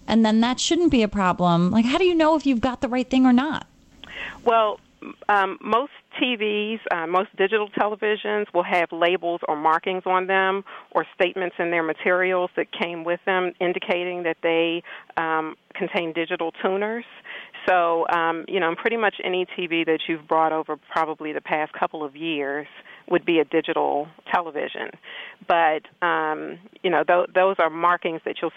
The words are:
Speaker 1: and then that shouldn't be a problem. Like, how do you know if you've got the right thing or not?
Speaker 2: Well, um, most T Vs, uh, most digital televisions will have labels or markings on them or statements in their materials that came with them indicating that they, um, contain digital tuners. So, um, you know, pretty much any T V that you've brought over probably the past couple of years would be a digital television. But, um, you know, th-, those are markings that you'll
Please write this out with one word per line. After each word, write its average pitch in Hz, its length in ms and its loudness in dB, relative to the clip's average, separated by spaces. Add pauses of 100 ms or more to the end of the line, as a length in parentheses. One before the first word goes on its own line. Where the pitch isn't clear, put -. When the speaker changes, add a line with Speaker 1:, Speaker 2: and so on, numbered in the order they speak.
Speaker 1:
and 220 180 4
then 220 160 4
that 247 180 0
shouldn't 339 300 2
be 233 140 4
a 208 40 2
problem. 180 640 2
Like, 226 160 4
how 269 140 2
do 381 60 4
you 359 100 4
know 320 200 4
if 285 120 0
you've 247 140 2
got 247 200 -2
the 269 60 0
right 254 200 -2
thing 262 200 4
or 254 60 8
not? 262 340 0 (760)
Speaker 2:
Well, 226 360 4 (500)
um, 196 320 2
most 226 300 0 (280)
T 254 160 0
Vs, 208 440 -2 (100)
uh, 170 160 -2
most 185 300 0
digital 208 340 0
televisions 208 840 -2
will 175 120 2
have 180 280 0
labels 170 560 0
or 156 80 -2
markings 160 520 0
on 185 180 2
them 190 400 0 (240)
or 160 240 -2
statements 180 460 -2
in 170 100 -2
their 170 140 0
materials 180 720 0
that - 160 -4
came 170 320 -6
with 170 220 -4
them 185 340 0
indicating 180 640 -2
that 165 180 -2
they, 165 400 0 (360)
um, 160 380 -2 (200)
contain 170 380 -4
digital 165 380 -4 (120)
tuners. 208 420 -2 (600)
So, 170 420 2
um, 165 380 0
you 190 120 -2
know, 165 140 0
pretty 233 240 -2
much 208 260 0
any 180 220 -2 (100)
T 180 120 -4
V 165 160 0
that 160 240 2
you've 156 200 -6
brought 160 240 4
over 156 260 -4 (120)
probably 156 440 -2
the 147 80 -6
past 156 320 -2
couple 165 300 -4
of 139 120 -10
years 147 500 -4 (440)
would 175 140 2
be 170 160 2
a 147 60 4
digital 147 600 -2 (240)
television. 170 600 -4 (580)
But, 160 360 2 (180)
um, 156 560 -2 (260)
you 190 60 0
know, 156 160 2
th-, 175 280 4
those 190 240 4
are 165 120 2
markings 170 560 0
that - 160 -8
you'll 165 160 -2